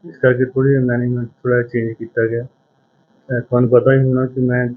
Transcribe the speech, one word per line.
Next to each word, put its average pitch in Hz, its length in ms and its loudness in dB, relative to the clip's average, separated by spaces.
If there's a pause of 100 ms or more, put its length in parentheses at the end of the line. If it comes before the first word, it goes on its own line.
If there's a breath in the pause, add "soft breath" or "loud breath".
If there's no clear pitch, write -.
इस 170 120 -20
करके 127 280 2
थोड़ी 131 240 0
जिही 135 140 2
मैनेजमेंट 123 440 -2
थोड़ा 123 340 -2
चेंज 117 380 -4
किया 113 280 -4
गया। 117 160 -4
अ, - 960 -12
तुहानूं 120 300 0
पता 127 240 4
ही 135 160 2
होना 127 160 0
कि 127 160 -6
मैं 123 360 0